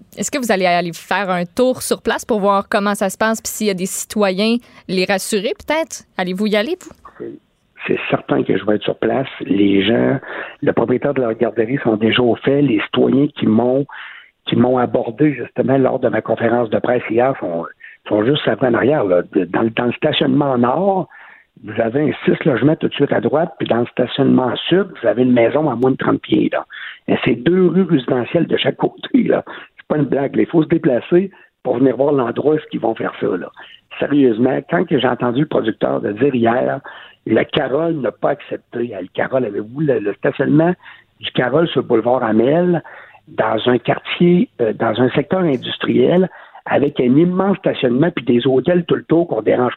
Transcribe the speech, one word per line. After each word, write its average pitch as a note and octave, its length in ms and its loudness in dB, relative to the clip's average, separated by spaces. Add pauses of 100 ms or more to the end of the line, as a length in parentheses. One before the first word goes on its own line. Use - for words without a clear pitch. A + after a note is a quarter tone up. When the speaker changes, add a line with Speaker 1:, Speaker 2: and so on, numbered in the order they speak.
(180)
Speaker 1:
est-ce - 120 -6
que D4 80 -4
vous A#3+ 140 -2
allez F#3+ 140 0
aller F3 280 0
faire F#3+ 360 -4
un F3+ 160 -2
tour B3+ 360 0
sur - 200 -4
place - 240 -4
pour G#3+ 160 -2
voir G3 280 0
comment G#3 260 0
ça G3 140 -2
se - 80 -10
passe, A3 240 0
puis - 100 -10
s'il G#3+ 160 -4
y - 20 0
a G3 40 2
des F3+ 120 -6
citoyens, G#3 720 -2 (320)
les F#3 160 0
rassurer G3+ 480 -2 (120)
peut-être ? D#4+ 380 -4 (140)
Allez-vous F#3 300 -4
y G3+ 100 0
aller, C#4 240 -2
vous ? - 100 -20 (260)
Speaker 2:
C'est, - 140 -14 (560)
c'est - 120 0 (100)
certain C3+ 340 -2
que G2+ 140 0
je F#2+ 80 -8
vais G#2 100 2
être - 80 -4
sur G2 140 -4
place. A#2+ 300 -2 (140)
Les G2 460 2
gens, B2 320 2 (420)
le - 120 2
propriétaire B2 400 0
de C3 80 -2
la A2+ 120 0
garderie A#2 500 -2
sont A2+ 120 2
déjà A2 260 2
au A#2 140 2
fait. C#3 260 2
Les A#2+ 200 2
citoyens B2+ 460 2 (120)
qui A2+ 80 -2
m'ont, B2 380 2 (600)
qui A#2 100 0
m'ont B2 200 2
abordé A#2+ 560 0
justement A#2+ 440 -2
lors B2+ 220 2
de B2 100 0
ma A2 120 -2
conférence A#2 480 0
de A2 100 0
presse B2 300 -2
hier B2 300 2
sont, E2+ 260 -6 (440)
sont G#2+ 160 2
juste C#3+ 220 0
avant B2 200 0
en A#2 60 2
arrière, A#2 320 2
là. F2+ 160 2 (120)
De, F2+ 120 2
dans F2+ 160 -2
le, A2+ 80 2
dans A#2+ 160 -2
le A#2+ 80 0
stationnement C#3+ 640 0
nord, E3 500 0 (560)
vous G#2+ 160 -8
avez B2 300 0
un - 20 -2 (140)
six - 180 2
logements C#3+ 320 2
tout A2+ 140 -2
de - 40 -16
suite C#3 200 0
à A#2 80 0
droite, D3 360 0
puis A2+ 100 -6
dans A#2 120 0
le A#2+ 80 0
stationnement B2+ 680 0 (140)
sud, F#3+ 200 2 (140)
vous A#2 60 0
avez G#2+ 160 2
une B2+ 80 4
maison B2 380 2
à A#2 60 -2
moins B2+ 160 2
de C#3 40 -2
trente - 260 -2
pieds, - 300 0
là. - 140 -4 (420)
Et G2 160 0
c'est B2+ 120 2
deux F3 320 2
rues F3 160 2
résidentielles C#3 640 0
de - 100 0
chaque - 200 -2
côté, - 460 -2
là. - 200 0 (340)
C'est - 100 -20
pas D3+ 100 -2
une C#3+ 80 0
blague, C3 300 2
là. A2+ 60 4
Il G#2+ 60 2
faut E3 160 2
se D3 40 -10
déplacer E3 640 2 (340)
pour A#2+ 140 0
venir B2+ 200 4
voir C#3+ 160 2
l'endroit C3 420 0
où D3+ 40 0 (120)
ils - 80 -4
vont A2+ 160 -2
faire - 260 -6
ça, A#2 60 0
là. F#2 220 -4 (500)
Sérieusement, C3+ 600 2 (100)
quand F3 160 0
que D3+ 140 0
j'ai B2+ 80 0
entendu B2 340 0
le D#3 60 0
producteur A#2+ 540 -2
de G#2+ 100 -4
dire B2+ 240 0
hier, B2+ 460 0 (440)
le A2 180 2
Carole D#3 520 -2
n'a B2 160 -4
pas D3+ 200 -2
accepté. - 560 -8 (120)
Le F#2+ 140 -10
Carole, C3 320 -2
avez-vous G#2+ 340 -8
le, C3+ 200 0
le G2+ 160 -4
stationnement C#3+ 580 2 (480)
du - 100 -10
Carole C#3 380 0
sur C3 120 -2
le A2+ 60 -4
boulevard B2 360 2
Amel, D3 600 2 (440)
dans A2 300 -2 (100)
un B2 100 4
quartier, F3 720 0 (120)
euh, G#2+ 120 0
dans A2 260 -4
un B2+ 120 2
secteur F#3 280 -2
industriel, C#3 880 0 (360)
avec C#3 340 0
un B2+ 160 4
immense F3+ 420 2
stationnement C3 540 0
puis - 140 -8
des A#2+ 200 2
hôtels C3+ 400 2
tout C3 100 0
le A#2 80 -4
tour E3 240 2
qu'on A2 140 -4
dérange A#2 360 0